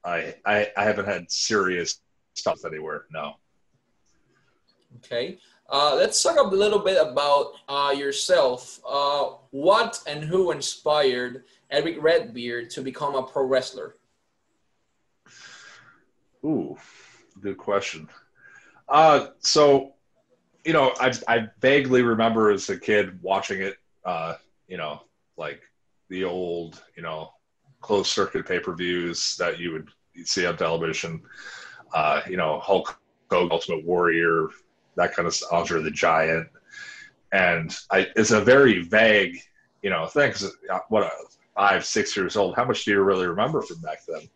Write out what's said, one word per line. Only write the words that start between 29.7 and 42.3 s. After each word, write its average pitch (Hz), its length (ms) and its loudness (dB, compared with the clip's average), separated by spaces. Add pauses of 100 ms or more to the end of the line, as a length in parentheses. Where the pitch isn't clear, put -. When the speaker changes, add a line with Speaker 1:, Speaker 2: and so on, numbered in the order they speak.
Speaker 1:
would 78 160 -12 (380)
see 90 180 -2
on 85 140 -4
television, 82 640 -4 (720)
uh, 76 340 2
you 92 80 -6
know, 78 220 -2
Hulk - 420 -2 (300)
Hogan, 87 200 2
Ultimate 82 360 -2
Warrior, 85 600 2 (480)
that 87 200 0
kind 87 100 0
of 80 80 -2
stuff, - 200 -6
Andre 85 260 0
the 78 100 -4
Giant. 82 580 0 (840)
And 85 420 0 (160)
I, 95 240 2
it's 110 160 2
a 107 120 4
very 123 400 6
vague, 104 560 2 (420)
you 101 80 -4
know, 82 180 -2
thing, 139 260 0
'cause, 98 220 -8 (140)
uh, 92 120 -4 (100)
what, 107 140 2
uh, 82 60 -4 (440)
five, 98 320 2
six - 280 -2
years 95 220 -4